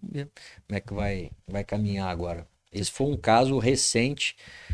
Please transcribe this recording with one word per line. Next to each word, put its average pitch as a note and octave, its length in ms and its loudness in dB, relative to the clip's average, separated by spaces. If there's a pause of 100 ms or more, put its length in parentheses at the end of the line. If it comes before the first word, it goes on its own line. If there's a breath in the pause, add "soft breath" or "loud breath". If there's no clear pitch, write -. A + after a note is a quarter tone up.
vamos - 120 -10
ver C#3+ 160 -8 (380 loud breath)
como G2+ 100 -2
é F#2+ 40 -2
que - 120 -10
vai, G2 380 -2 (160)
vai G2+ 160 -4
caminhar G2+ 460 0
agora. E2+ 380 -4 (240)
Esse G2 200 -4
foi C3+ 160 0
um C#3+ 100 0
caso B2 420 4
recente B2+ 760 2 (380 loud breath)